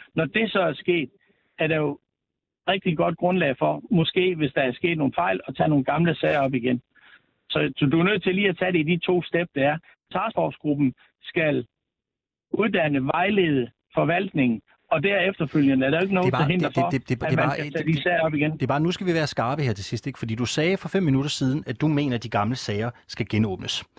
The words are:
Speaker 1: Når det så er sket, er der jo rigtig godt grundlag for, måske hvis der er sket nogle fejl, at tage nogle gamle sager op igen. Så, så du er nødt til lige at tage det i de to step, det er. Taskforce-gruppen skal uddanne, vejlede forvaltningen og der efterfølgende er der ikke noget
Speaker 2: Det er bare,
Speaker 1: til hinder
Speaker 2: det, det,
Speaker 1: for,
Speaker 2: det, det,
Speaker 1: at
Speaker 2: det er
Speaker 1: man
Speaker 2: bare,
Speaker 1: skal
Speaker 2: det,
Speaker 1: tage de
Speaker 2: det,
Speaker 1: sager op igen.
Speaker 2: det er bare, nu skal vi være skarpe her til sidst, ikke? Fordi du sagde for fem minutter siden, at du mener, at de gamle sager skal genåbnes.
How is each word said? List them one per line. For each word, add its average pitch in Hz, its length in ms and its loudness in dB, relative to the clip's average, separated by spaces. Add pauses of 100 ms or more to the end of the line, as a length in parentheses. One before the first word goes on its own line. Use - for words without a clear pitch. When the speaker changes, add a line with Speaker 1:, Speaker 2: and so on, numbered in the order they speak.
(140)
Speaker 1:
Når 160 100 0
det 214 280 -2
så 202 80 2
er 165 140 0
sket, 170 360 -2 (480)
er 165 80 0
der 156 100 0
jo 147 220 -2 (720)
rigtig 185 280 0
godt 170 200 0
grundlag 175 420 0
for, 151 320 0
måske 180 440 2
hvis 151 180 0
der 147 100 0
er 127 100 0
sket 165 260 -2
nogle 139 140 0
fejl, 185 360 -2
at - 80 -10
tage 160 120 2
nogle 143 160 2
gamle 156 300 2
sager 156 260 0
op 135 140 0
igen. 123 280 -2 (680)
Så, 151 260 -2
så 151 100 2
du 151 140 4
er 170 40 4
nødt 208 180 0
til 180 120 0
lige 202 140 2
at 175 100 -2
tage 185 140 0
det 180 60 2
i 156 140 0
de 175 60 2
to 175 240 0
step, 175 320 -4
det 135 80 0
er. 147 160 0 (340)
Taskforce-gruppen 156 800 -2 (280)
skal 143 440 -2 (840)
uddanne, 160 540 2
vejlede 160 680 2 (240)
forvaltningen 156 680 0 (280)
og 160 120 0
der 196 160 0 (120)
efterfølgende 139 560 2
er 135 40 2
der 160 100 2
ikke 196 140 0
noget 185 120 2
Speaker 2:
Det 127 60 2
er 123 60 0
bare, 151 80 2
Speaker 1:
til 147 60 2
hinder 180 160 0
Speaker 2:
det, - 80 -6
det, 170 60 2
Speaker 1:
for, 175 80 0
Speaker 2:
det, 135 180 -4
det, 135 60 0
Speaker 1:
at 120 60 -6
Speaker 2:
det 156 60 -4
er 160 100 0
Speaker 1:
man 139 100 2
Speaker 2:
bare, 139 80 0
Speaker 1:
skal 151 100 -6
Speaker 2:
det, 147 100 -10
Speaker 1:
tage 156 120 -4
de 160 60 2
Speaker 2:
det, 143 100 0
Speaker 1:
sager 175 180 2
op 160 140 0
igen. 151 180 0
Speaker 2:
det 151 100 -6
er 135 40 0
bare, 135 140 0
nu 165 100 2
skal 185 160 -6
vi 175 80 0
være 160 120 0
skarpe 135 360 -2
her 123 100 0
til 98 120 -6
sidst, - 220 -8
ikke? 135 120 -8
Fordi 113 160 -4
du 120 120 -2
sagde 170 300 0
for 180 120 -12
fem 190 140 0
minutter 139 280 2
siden, 139 360 -2
at 123 140 -8
du 151 80 2
mener, 143 280 0
at 113 60 -6
de 120 60 -10
gamle 110 280 0
sager 110 340 -4 (180)
skal - 200 -6
genåbnes. 104 560 -2 (140)